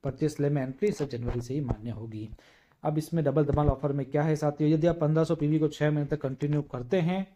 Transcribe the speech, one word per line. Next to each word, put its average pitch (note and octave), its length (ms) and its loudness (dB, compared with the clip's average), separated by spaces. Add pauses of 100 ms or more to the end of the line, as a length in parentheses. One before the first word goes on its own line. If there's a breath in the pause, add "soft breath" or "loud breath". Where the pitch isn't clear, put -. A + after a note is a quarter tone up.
परचेज C3+ 260 -2
स्लैब C#3+ 220 0
में C#3+ 100 0
एंट्री C3+ 300 -2
सिर्फ C#3+ 180 -4
जनवरी A#2+ 300 -4
से B2 140 -8
ही D3+ 80 0
मान्य A#2+ 300 -4
होगी। G#2+ 360 -10 (560 soft breath)
अब D#3 140 0
इसमें D#3 260 -2
डबल D3 200 4
धमाल D3 240 2
ऑफर C#3 240 0
में C#3 140 -2
क्या D3 160 0
है D#3 140 2
साथियों, D3+ 340 2
यदि D#3+ 160 4
आप E3+ 140 2
पन्द्रह D#3 240 4
सौ E3 120 0
पीवी D3+ 220 2
को D3+ 100 2
छः D3+ 220 0
महीने D3 160 0
तक D3+ 140 -4
कंटिन्यू C#3+ 440 -2
करते B2 380 -2
हैं F#3+ 340 0